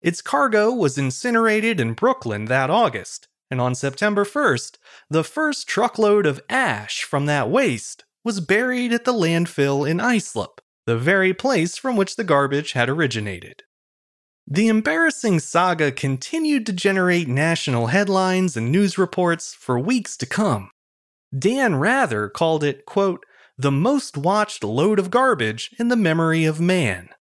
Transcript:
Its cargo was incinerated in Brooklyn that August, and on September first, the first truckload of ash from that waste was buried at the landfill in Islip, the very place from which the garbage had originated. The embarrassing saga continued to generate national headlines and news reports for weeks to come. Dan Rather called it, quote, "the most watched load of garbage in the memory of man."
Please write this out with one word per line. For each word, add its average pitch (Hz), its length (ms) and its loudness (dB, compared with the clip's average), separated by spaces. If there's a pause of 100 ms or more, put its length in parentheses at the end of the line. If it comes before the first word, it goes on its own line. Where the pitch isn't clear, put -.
Its 175 180 -4
cargo 226 500 2
was 170 280 0
incinerated 220 800 0
in 113 140 0
Brooklyn 120 500 -2
that 131 240 0
August, 147 600 -2 (220)
and 127 120 -2
on 127 120 0
September 202 520 -2
first, 202 520 -2 (300)
the 156 160 0
first 302 420 -4
truckload 208 600 2
of 139 240 -2
ash 151 520 -2
from 143 220 -2
that 143 240 0
waste 170 560 -2 (200)
was 214 160 -4
buried 240 520 0
at 240 120 -2
the 254 80 0
landfill 165 760 0
in 170 120 0
Islip, 214 600 -2 (260)
the 117 120 0
very 185 340 2
place 185 460 -2
from 254 180 -2
which 196 200 0
the 226 80 -4
garbage 143 480 2
had 120 180 2
originated. 110 720 -4 (840)
The 196 220 2
embarrassing 233 720 2
saga 170 520 0
continued 233 760 -2
to 220 60 -4
generate 180 560 0
national 135 580 0
headlines 185 680 2
and 117 140 -2
news 190 280 2
reports 175 560 0
for - 240 -2
weeks 202 400 -2
to 127 80 -4
come. 127 440 -2 (680)
Dan 214 400 2
Rather 143 520 0
called 160 360 0
it, 143 200 -2
quote, 196 400 -2 (320)
"the 139 140 0
most 208 480 0
watched 196 460 0
load 151 340 2
of 180 120 -2
garbage 165 680 0
in 233 100 0
the 247 80 2
memory 165 480 2
of 156 160 0
man." 147 480 0 (140)